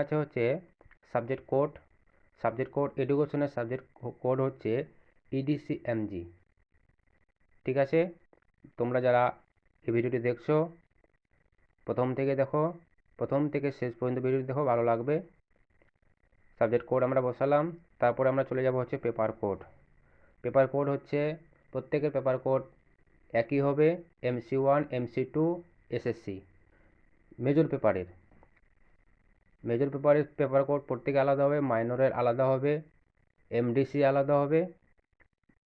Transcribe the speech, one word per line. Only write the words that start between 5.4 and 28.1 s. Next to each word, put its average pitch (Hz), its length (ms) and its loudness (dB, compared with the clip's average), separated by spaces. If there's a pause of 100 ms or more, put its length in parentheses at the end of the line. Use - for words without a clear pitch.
এমজি। 104 320 -4 (1400)
ঠিক 131 180 -2
আছে, 160 160 2 (800)
তোমরা 123 280 0
যারা 123 160 4 (600)
এই 120 100 -2
ভিডিওটি 120 320 0
দেখছো, 123 280 0 (1300)
প্রথম 123 200 -2 (100)
থেকে 135 240 0
দেখো, 151 220 0 (560)
প্রথম 135 220 -2 (120)
থেকে 143 160 0 (100)
শেষ 123 180 -2
পর্যন্ত 127 280 -2
ভিডিওটি 131 240 0
দেখো, 135 220 -2
ভালো 117 200 2
লাগবে। 117 240 0 (1400)
সাবজেক্ট 117 320 0
কোড 127 180 2
আমরা 131 200 0
বসালাম, 143 380 0 (360)
তারপরে 120 280 2
আমরা 135 200 0
চলে 131 160 -2
যাব 127 160 2
হচ্ছে 123 240 -6
পেপার 113 240 0 (120)
কোড। 98 180 -2 (840)
পেপার 131 300 4
কোড 143 200 0
হচ্ছে 143 260 -4 (520)
প্রত্যেকের 143 440 -2
পেপার 131 300 0
কোড 135 160 2 (720)
একই 139 320 2
হবে, 143 220 4 (420)
এমসি 123 340 -4
ওয়ান, 139 180 4 (160)
এমসি 123 260 -4 (100)
টু, 156 120 0 (520)
এসএসসি, - 380 -6 (1080)
মেজর 143 280 4
পেপারের। 95 380 0 (1500)